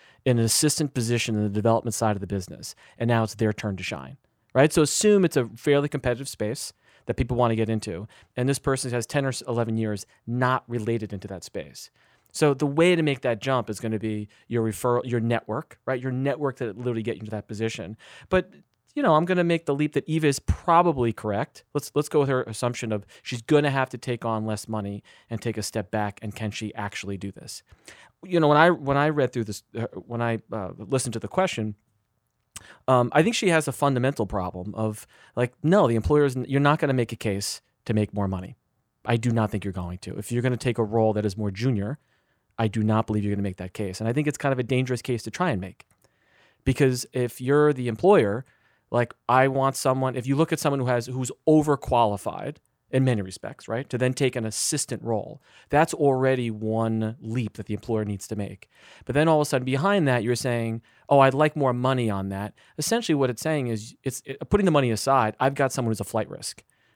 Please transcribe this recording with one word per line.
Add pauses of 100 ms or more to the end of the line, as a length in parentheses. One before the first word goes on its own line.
(260)
in
an
assistant
position
in
the
development
side
of
the
business, (220)
and
now
it's
their
turn
to
shine, (380)
right?
So
assume
it's
a
fairly
competitive
space (320)
that
people
wanna
get
into, (260)
and
this
person
has
ten
or
s-,
eleven
years (200)
not
related
into
that
space. (420)
So
the
way
to
make
that
jump
is
gonna
be (200)
your
referral,
your
network,
right?
Your
network
that
literally
get
you
into
that
position. (320)
But, (440)
you
know,
I'm
gonna
make
the
leap
that
Eva
is
probably
correct. (100)
Let's,
let's
go
with
her
assumption
of (180)
she's
gonna
have
to
take
on
less
money (260)
and
take
a
step
back,
and
can
she
actually
do
this? (640)
You
know,
when
I,
when
I
read
through
this, (140)
uh,
when
I, (120)
uh,
listened
to
the
question, (1120)
um,
I
think
she
has
a
fundamental
problem
of, (300)
like, (100)
no,
the
employer
is
n-,
you're
not
gonna
make
a
case (240)
to
make
more
money. (480)
I
do
not
think
you're
going
to.
If
you're
gonna
take
a
role
that
is
more
junior, (600)
I
do
not
believe
you're
gonna
make
that
case.
And
I
think
it's
kind
of
a
dangerous
case
to
try
and
make. (800)
Because
if
you're
the
employer, (480)
like, (160)
I
want
someone,
if
you
look
at
someone
who
has,
who's (160)
overqualified (340)
in
many
respects,
right,
to
then
take
an
assistant
role, (260)
that's
already
one
leap
that
the
employer
needs
to
make. (360)
But
then
all
of
a
sudden
behind
that,
you're
saying, (280)
"Oh,
I'd
like
more
money
on
that." (240)
Essentially
what
it's
saying
is,
it's,
it,
putting
the
money
aside,
I've
got
someone
who's
a
flight
risk, (340)